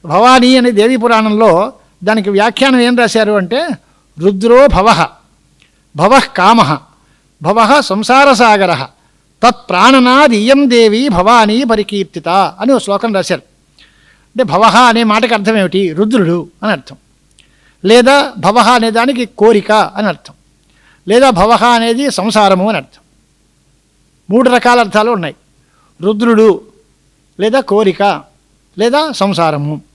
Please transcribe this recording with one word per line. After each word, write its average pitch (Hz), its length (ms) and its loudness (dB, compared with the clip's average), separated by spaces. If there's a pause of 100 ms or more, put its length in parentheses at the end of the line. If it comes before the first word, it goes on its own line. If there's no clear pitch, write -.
భవానీ 247 520 2
అనే 247 140 2
దేవీ 226 260 0
పురాణంలో 220 760 0 (320)
దానికి 208 260 -2
వ్యాఖ్యానం 240 500 0
ఏం 240 160 0
రాశారు 220 360 0
అంటే, 214 360 -4 (500)
"రుద్రో 214 480 2
భవః, 180 380 2 (920)
భవః 214 240 2 (160)
కామః, 185 400 2 (680)
భవః 220 380 0
సంసారసాగరః, 214 1040 0 (580)
తత్ప్రాణనాద్ 247 920 2
ఇయం 247 380 2
దేవి 233 380 2
భవానీ 220 560 2
పరికీర్తిత" 202 640 -6
అని 190 440 -2
ఒక 240 80 0
శ్లోకం 202 340 -4
రాశారు. 180 280 -4 (840)
అంటే 247 180 -4
భవః 190 320 0
అనే 233 280 2
మాటకి 220 300 0
అర్థం 214 220 -2
ఏమిటి? 185 360 -2
రుద్రుడు 175 560 -2 (140)
అని 208 100 -4
అర్థం. 139 240 -10 (880)
లేదా 254 540 2
భవః 208 300 0
అనే 233 220 0
దానికి 233 360 -2
కోరిక 208 460 0
అని 208 340 -2
అర్థం. - 280 -10 (720)
లేదా 254 220 2
భవః 208 340 0
అనేది 240 460 0
సంసారము 202 580 0
అని 208 80 -4
అర్థం. - 240 -14 (1300)
మూడు 233 200 0
రకాల 247 280 0
అర్థాలు 214 320 -2
ఉన్నాయి. 170 240 -6 (680)
రుద్రుడు, 214 580 2 (800)
లేదా 220 200 -2
కోరిక, 202 600 -2 (560)
లేదా 277 340 -2
సంసారము. 156 680 -4 (140)